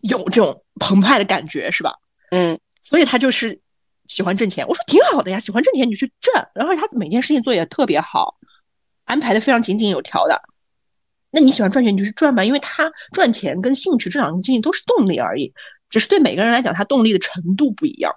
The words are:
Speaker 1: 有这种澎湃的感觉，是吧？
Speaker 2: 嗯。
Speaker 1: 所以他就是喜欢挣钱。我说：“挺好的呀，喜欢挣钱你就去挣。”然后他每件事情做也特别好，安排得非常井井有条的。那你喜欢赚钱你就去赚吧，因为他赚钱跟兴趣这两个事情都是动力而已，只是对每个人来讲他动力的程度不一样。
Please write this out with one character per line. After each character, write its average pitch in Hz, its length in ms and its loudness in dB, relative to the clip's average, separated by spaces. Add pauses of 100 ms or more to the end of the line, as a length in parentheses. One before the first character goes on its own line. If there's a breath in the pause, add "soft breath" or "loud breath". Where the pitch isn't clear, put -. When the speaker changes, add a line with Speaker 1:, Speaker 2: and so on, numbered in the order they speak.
Speaker 1:
有 233 160 -2 (120)
这 226 120 4
种 160 200 0 (160)
澎 196 220 2
湃 233 180 4
的 196 60 2
感 170 240 -2
觉， 147 220 -6
是 - 120 -4
吧？ - 100 -4 (380)
Speaker 2:
嗯。 170 280 0 (240)
Speaker 1:
所 - 160 0
以 330 60 6
他 254 120 -2
就 254 140 2
是 226 280 -4 (500)
喜 - 140 -2
欢 190 140 -2
挣 214 120 0
钱。 - 180 -6
我 339 80 -2
说 349 120 -8
：“挺 339 140 4 (100)
好 302 120 2
的 185 80 -4
呀， 190 80 -2
喜 - 120 -6
欢 202 120 0
挣 523 120 2
钱 269 120 0
你 226 60 -2
就 196 40 -4
去 - 240 -6
挣。” 508 140 2 (200)
然 233 120 -4
后 370 80 0
他 302 80 -4 (160)
每 170 100 -4
件 226 140 0
事 - 60 -6
情 294 140 2
做 247 120 0
也 185 120 0
特 269 200 -2
别 - 140 0
好， - 340 -4 (720 soft breath)
安 247 140 -2
排 240 140 -2
得 220 80 2
非 262 120 0
常 233 100 2
井 208 160 -2
井 220 120 0
有 165 120 -4
条 - 240 -2
的。 160 140 0 (920)
那 311 100 2
你 262 100 8
喜 269 120 2
欢 196 80 2
赚 262 120 2
钱 214 120 2
你 - 20 0
就 196 80 -2
去 214 60 -4
赚 285 240 0
吧， 196 100 2
因 226 80 0
为 285 60 0
他 311 340 -4 (200 loud breath)
赚 311 200 2
钱 165 280 -4
跟 247 140 0
兴 320 220 0
趣 202 140 -2
这 285 100 -2
两 165 100 0
个 180 120 -4
事 254 100 -2
情 233 80 2
都 269 100 -2
是 - 140 -2
动 320 240 2
力 180 100 0
而 104 200 -4
已， 139 120 -6 (380 loud breath)
只 - 100 0
是 - 80 0
对 403 120 2
每 269 180 2
个 185 60 0
人 233 100 2
来 240 80 2
讲 208 140 -2
他 190 100 -4
动 262 180 2
力 220 100 4
的 190 60 2
程 185 380 -4
度 277 140 0
不 208 160 -6
一 - 60 -2
样。 78 240 -4